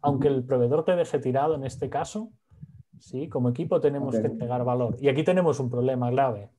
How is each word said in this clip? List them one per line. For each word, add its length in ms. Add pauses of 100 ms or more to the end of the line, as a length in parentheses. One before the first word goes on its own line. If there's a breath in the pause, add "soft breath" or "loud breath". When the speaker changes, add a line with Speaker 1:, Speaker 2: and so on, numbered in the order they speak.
Speaker 1:
aunque 280
el 160
proveedor 400
te 120
deje 220
tirado 360
en 100
este 260
caso, 400 (680)
sí, 300
como 220
equipo 300
tenemos 340
Speaker 2:
Ok. 80
Speaker 1:
que 60
entregar 360
valor. 360
Y 80
aquí 140
tenemos 380
un 100
problema 400
grave 480